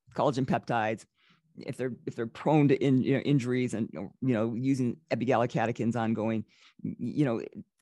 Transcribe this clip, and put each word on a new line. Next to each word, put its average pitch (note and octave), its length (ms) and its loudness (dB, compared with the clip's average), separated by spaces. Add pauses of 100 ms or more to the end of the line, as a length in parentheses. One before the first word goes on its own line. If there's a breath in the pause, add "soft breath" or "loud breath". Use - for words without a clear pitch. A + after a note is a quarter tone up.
(140)
collagen C3 320 0
peptides, A2+ 580 -2 (540 soft breath)
if - 180 -12
they're, B2 160 -4 (140)
if - 100 -12
they're A#2 100 -4
prone D3 420 2
to C#3 140 6
in-, C3 200 4
you C3+ 120 2
know, C3 60 2
injuries B2 540 0
and, A2 180 -2
you F#2+ 180 -10 (220)
know, A2+ 220 0
using B2+ 420 -2 (140)
epigallocatechins A#2 840 0
ongoing, A2 500 -2 (380 soft breath)
y-, - 160 -8
you B2 280 -2
know, A#2 160 -2 (400)